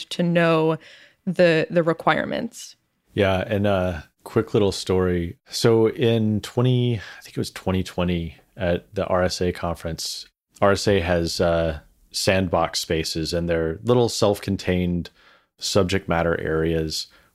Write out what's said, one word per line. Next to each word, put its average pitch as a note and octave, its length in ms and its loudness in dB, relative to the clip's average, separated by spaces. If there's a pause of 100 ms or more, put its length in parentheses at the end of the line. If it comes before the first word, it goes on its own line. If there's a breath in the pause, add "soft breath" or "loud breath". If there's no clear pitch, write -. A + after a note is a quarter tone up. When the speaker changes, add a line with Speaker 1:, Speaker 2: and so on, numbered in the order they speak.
(100)
Speaker 1:
to - 120 -4
know E3 560 2 (480 loud breath)
the, E3+ 440 4
the E3+ 120 2
requirements. - 920 -2 (360)
Speaker 2:
Yeah. F#2+ 340 2
And G2+ 200 0
a F2+ 420 0 (160)
quick - 280 -2
little G2+ 200 4
story. F2+ 640 -2 (100)
So A2+ 400 4
in A2 520 0
twenty, B2 560 0
I - 260 -14
think - 140 -16
it C3 40 -6
was - 100 -6
twenty F#2 320 -2
twenty F2 540 -4 (220)
at F2 360 -4
the F#2+ 120 -4
R F#2 160 2
S F2+ 180 -2
A F2+ 120 0
conference, - 760 -8 (320)
R G2+ 120 4
S F#2+ 140 0
A G2 140 4
has, E2+ 400 0
uh, E2 400 0 (320)
sandbox F2+ 680 0
spaces, D#2+ 540 -4
and E2+ 160 -2
they're E2 340 -2
little A#2+ 260 2
self-contained F#2 1000 -2 (480 soft breath)
subject F#2+ 500 0
matter E2+ 320 0
areas D#2+ 680 -2 (260 soft breath)